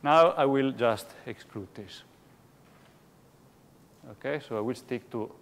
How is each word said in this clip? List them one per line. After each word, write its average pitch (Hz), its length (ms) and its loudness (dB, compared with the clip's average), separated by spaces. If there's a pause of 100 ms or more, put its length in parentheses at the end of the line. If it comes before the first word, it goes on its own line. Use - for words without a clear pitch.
Now 160 280 6
I 151 140 0
will 135 280 2
just 117 340 0 (200)
exclude - 480 -14
this. - 280 -18 (2000)
Okay, 139 340 -8
so 117 120 -8
I - 20 -2
will 117 140 -4
stick - 360 -10
to 113 200 -10 (120)